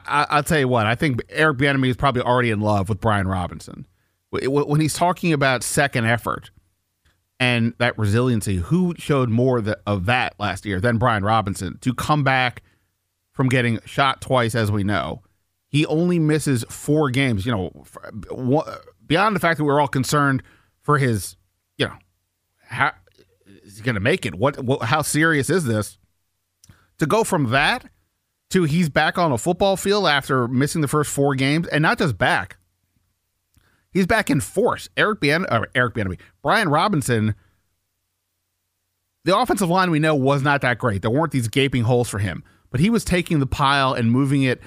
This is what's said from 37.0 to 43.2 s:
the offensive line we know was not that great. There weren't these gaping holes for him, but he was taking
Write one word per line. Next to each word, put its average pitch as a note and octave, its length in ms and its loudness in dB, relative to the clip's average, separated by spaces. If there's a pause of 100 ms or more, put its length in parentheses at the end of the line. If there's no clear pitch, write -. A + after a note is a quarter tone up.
the F3+ 120 2
offensive A3 320 0
line F3+ 220 2
we D3+ 80 2
know D#3 160 4
was C#3 280 2
not C#3+ 180 2
that B2 180 0
great. G2+ 240 -2
There A2+ 80 0
weren't D3 220 0
these A#2+ 160 0
gaping C3 340 0
holes A#2+ 260 2
for G#2+ 100 -6
him, F#2+ 260 -4 (260)
but B2 80 -2
he E3+ 100 4
was A#3 160 2
taking F3 360 0